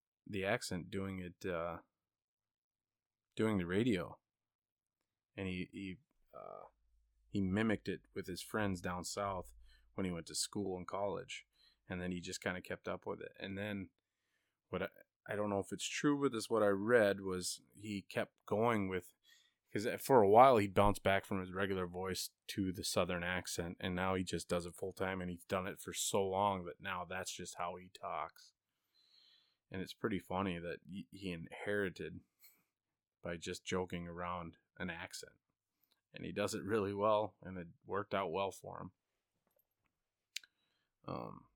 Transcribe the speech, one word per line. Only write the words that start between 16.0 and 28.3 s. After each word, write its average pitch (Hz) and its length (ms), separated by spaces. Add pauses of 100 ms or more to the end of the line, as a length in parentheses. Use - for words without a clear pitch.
but 139 100
this 110 140
is - 60
what 110 120
I 101 60
read, 101 540
was 92 380 (140)
he 101 280
kept - 440
going 107 420
with, 92 260 (580)
'cause 110 160 (120)
for 131 220
a 98 60
while 120 300
he 101 100
bounced 101 340
back 98 220
from 98 160
his 92 120
regular 92 360
voice 90 420 (180)
to 95 240
the 85 120
southern 90 400
accent, 87 560
and 92 160
now 95 180
he 95 80
just 87 260
does 87 160
it 87 120
full 95 160
time, 95 280
and 90 80
he's 90 160
done 92 220
it 92 140
for 90 120
so - 320
long 95 420
that - 140
now 92 240
that's 92 280
just - 240
how 87 180
he 92 140
talks. - 640 (1200)